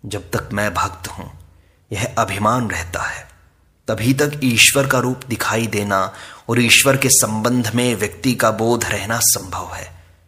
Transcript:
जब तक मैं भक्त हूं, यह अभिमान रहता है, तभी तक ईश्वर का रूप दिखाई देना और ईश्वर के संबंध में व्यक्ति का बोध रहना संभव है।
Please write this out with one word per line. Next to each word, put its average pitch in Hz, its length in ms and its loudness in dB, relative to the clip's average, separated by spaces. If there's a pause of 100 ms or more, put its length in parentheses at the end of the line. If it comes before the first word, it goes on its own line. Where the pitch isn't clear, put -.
जब 101 260 -8
तक - 220 -4
मैं 104 200 0
भक्त - 340 -4
हूं, - 200 -12 (640)
यह 107 260 -4
अभिमान 107 520 0
रहता - 320 -6
है, - 260 -8 (600)
तभी 110 260 0
तक 147 300 0
ईश्वर 131 440 4
का 135 120 2
रूप 123 280 -2
दिखाई 113 400 -2
देना 101 460 0 (360)
और 117 100 2
ईश्वर 135 380 4
के 135 120 2
संबंध 113 680 2
में 123 200 2
व्यक्ति 107 400 -2
का 110 160 4
बोध 113 340 0
रहना 107 340 -2
संभव 90 540 -2
है। - 300 -14 (240)